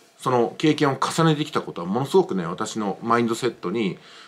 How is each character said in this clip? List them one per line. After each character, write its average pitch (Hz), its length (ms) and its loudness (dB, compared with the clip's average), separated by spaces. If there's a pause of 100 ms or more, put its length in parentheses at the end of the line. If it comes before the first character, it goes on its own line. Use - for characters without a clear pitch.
(180)
そ - 140 -2
の 120 260 2
経 151 180 2
験 147 160 2
を 135 60 -4
重 - 280 0
ね 160 100 6
て 147 80 -4
き 147 80 -8
た 117 100 0
こ - 120 -10
と 85 80 -8
は 85 60 -6
も 101 120 0
の 135 60 0
す - 100 0
ご 190 80 8
く - 100 -2
ね、 92 120 -2
私 92 320 -6
の 104 240 -2
マ 117 180 2
イ 120 40 2
ン 117 40 0
ド 113 80 0
セ 120 120 -2
ッ 117 60 0
ト - 160 -8
に、 98 280 -2 (300)